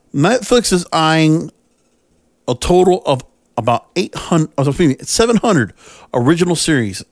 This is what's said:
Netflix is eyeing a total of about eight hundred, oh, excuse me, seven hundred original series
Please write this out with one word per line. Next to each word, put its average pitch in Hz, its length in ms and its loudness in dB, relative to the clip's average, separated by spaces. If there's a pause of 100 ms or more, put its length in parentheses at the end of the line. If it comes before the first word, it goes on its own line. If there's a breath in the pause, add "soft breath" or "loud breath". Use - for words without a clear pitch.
(140)
Netflix 214 600 0
is 175 180 0
eyeing 160 600 2 (960)
a 123 80 -2
total 180 500 2
of 135 180 -2 (340)
about 117 380 -2
eight 185 200 -6
hundred, 156 420 -2
oh, 139 100 0
excuse 147 220 0
me, - 160 -4
seven 233 320 0
hundred 120 360 0 (400 loud breath)
original 165 420 0
series 117 560 -2